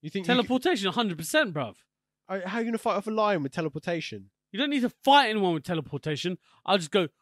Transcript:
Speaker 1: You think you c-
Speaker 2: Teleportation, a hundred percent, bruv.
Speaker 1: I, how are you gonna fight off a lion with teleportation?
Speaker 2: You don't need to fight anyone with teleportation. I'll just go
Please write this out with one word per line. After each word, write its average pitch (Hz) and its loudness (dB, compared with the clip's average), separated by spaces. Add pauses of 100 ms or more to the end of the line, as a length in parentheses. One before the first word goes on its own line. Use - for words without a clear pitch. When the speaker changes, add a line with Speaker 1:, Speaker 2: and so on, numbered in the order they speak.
Speaker 1:
You 156 -10
think 190 -4
you 240 4
c- 247 6
Speaker 2:
Teleportation, 247 0
a 170 -2
hundred 208 -2
percent, 196 0
bruv. 123 -6 (520)
Speaker 1:
I, 190 -6
how 190 -6
are - -2
you 226 -2
gonna 226 -2
fight 214 0
off 196 -4
a 220 -6
lion 208 2
with 135 -6
teleportation? 160 -6 (200)
Speaker 2:
You 196 -10
don't 285 0
need 285 0
to 247 0
fight 269 4
anyone 196 2
with 156 -4
teleportation. 156 -4 (300)
I'll 190 4
just 165 -2
go 180 4 (140)